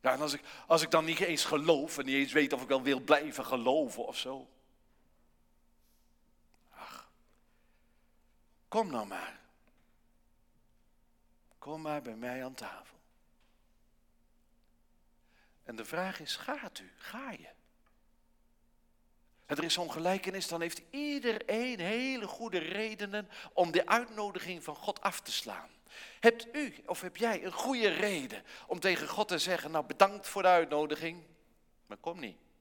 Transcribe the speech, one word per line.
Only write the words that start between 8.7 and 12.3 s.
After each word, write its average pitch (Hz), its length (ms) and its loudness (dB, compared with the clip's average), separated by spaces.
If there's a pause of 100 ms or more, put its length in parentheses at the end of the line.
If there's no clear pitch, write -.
nou 113 160 -2
maar. - 340 -10 (2250)
Kom 156 220 -10
maar 151 220 -4
bij 120 140 -10
mij 123 280 -6